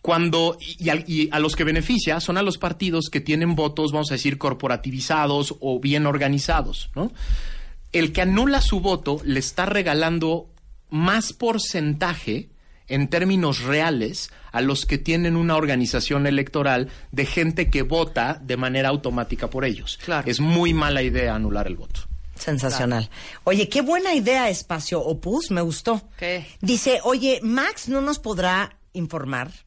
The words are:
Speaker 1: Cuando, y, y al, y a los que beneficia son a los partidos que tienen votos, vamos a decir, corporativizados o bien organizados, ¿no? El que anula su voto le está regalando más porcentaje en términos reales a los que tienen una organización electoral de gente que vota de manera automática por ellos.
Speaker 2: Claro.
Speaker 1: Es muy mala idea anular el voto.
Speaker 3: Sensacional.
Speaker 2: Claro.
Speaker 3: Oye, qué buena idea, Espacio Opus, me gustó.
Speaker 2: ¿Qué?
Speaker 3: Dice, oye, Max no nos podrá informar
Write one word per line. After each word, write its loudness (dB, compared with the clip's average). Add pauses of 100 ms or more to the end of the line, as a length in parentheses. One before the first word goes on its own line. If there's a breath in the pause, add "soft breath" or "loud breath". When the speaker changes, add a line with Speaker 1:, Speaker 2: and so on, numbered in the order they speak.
Speaker 1:
Cuando, 2
y, -8
y 2
al, 0
y 0
a 0
los 2
que 0
beneficia 2
son -2
a 2
los 0
partidos -2
que -2
tienen 2
votos, 0
vamos 0
a -2
decir, -2
corporativizados 0
o -2
bien 2
organizados, 0
¿no? -2 (800 loud breath)
El 2
que 2
anula 4
su 4
voto 0
le 0
está -2
regalando 0 (400)
más 2
porcentaje -2 (400 soft breath)
en 0
términos 2
reales 0 (220 loud breath)
a 0
los 0
que 2
tienen 2
una 2
organización 2
electoral 2 (220 loud breath)
de 0
gente 0
que 4
vota 0
de -2
manera 0
automática -2
por -2
ellos. -4
Speaker 2:
Claro. -2
Speaker 1:
Es 0
muy 4
mala 2
idea 0
anular 0
el -4
voto. -6 (340)
Speaker 3:
Sensacional. -2
Speaker 2:
Claro. -16
Speaker 3:
Oye, 2
qué 0
buena 2
idea, 2
Espacio -4
Opus, -2
me 2
gustó. -2 (160)
Speaker 2:
¿Qué? -6 (140)
Speaker 3:
Dice, 2
oye, 2
Max -2
no 0
nos -2
podrá -2 (140)
informar -6 (160)